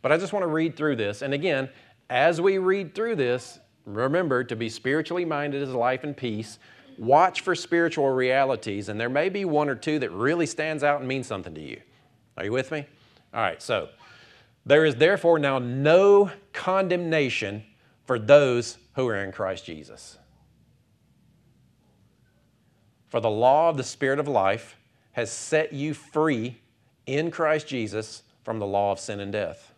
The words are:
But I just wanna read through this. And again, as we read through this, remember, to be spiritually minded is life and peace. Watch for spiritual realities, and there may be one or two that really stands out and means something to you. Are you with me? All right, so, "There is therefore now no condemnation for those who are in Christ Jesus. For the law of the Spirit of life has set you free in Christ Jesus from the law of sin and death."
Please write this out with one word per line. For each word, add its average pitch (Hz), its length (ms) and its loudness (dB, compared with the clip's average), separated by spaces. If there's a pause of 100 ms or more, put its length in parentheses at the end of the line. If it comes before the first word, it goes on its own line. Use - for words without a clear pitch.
But 135 100 2
I 165 60 4
just 190 140 -6
wanna 190 160 -2
read 160 280 -2
through 147 200 0
this. 104 260 -4
And 139 100 -4
again, 143 380 -2 (400)
as 156 300 2
we 190 180 2
read 185 360 -2
through 226 220 -4
this, 123 440 -2 (260)
remember, 131 580 0
to 120 120 -8
be 113 120 -6
spiritually 151 560 -2
minded 147 380 -4
is 135 80 -6
life 127 340 -2
and 143 100 -8
peace. 113 440 -8 (400)
Watch 151 420 4
for 185 140 -2
spiritual 165 560 0
realities, 127 800 0
and 104 100 -6
there 117 80 -2
may 151 220 0
be 196 160 -4
one 147 240 0
or 123 60 -4
two 151 240 -2
that 110 100 -4
really 139 340 0
stands 156 380 -4
out 147 160 2
and 131 100 -8
means 131 200 -4
something 90 260 -8
to 78 80 -14
you. 64 180 -14 (560)
Are 90 80 -8
you 104 80 -4
with 131 200 -4
me? 147 120 -6 (480)
All 110 80 -4
right, 90 220 -2
so, 95 260 -2 (760)
"There 151 180 6
is 143 120 2
therefore 165 420 4
now 139 220 0
no 170 720 6 (200)
condemnation 160 1120 -2 (400)
for 123 140 -2
those 123 600 6 (180)
who 131 120 0
are 107 80 -2
in 98 160 -6
Christ 95 320 -6
Jesus. - 540 -16 (3000)
For 117 120 -2
the 110 100 0
law 131 380 4
of 156 80 0
the 127 80 -6
Spirit 139 340 -2
of 143 80 -2
life 107 520 0 (340)
has 120 180 -6
set - 440 -2
you 147 180 -4
free 131 680 -2 (420)
in 143 260 -4
Christ 156 380 -2
Jesus 110 540 -6 (200)
from 113 160 -6
the 101 80 -4
law 101 240 0
of 98 80 -2
sin 101 220 -8
and 101 100 -8
death." 101 480 -6